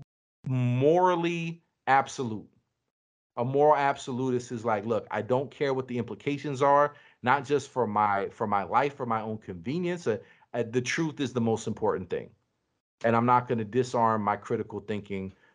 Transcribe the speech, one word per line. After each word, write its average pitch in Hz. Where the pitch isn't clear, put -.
morally 165
absolute. -
A 123
moral 143
absolutist 131
is 110
like, 107
"Look, 113
I 107
don't 127
care 139
what 131
the 120
implications 131
are, 143
not 131
just 139
for 123
my, 104
for -
my 101
life, 139
for 131
my 113
own 110
convenience. 156
Uh, 110
uh, 120
the 123
truth 147
is 131
the 127
most 113
important 98
thing. 64
And 117
I'm 117
not 123
gonna 113
disarm 113
my 101
critical 107
thinking 98